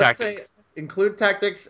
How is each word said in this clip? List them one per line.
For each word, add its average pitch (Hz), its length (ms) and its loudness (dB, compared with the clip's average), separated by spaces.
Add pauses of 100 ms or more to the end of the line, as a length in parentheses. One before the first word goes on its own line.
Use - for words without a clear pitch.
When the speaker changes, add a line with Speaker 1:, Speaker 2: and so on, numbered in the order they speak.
Speaker 1:
let's - 140 4
say 233 60 -6 (120)
Speaker 2:
tactics. - 220 -20 (180)
Speaker 1:
include 190 420 -4
tactics 202 520 -2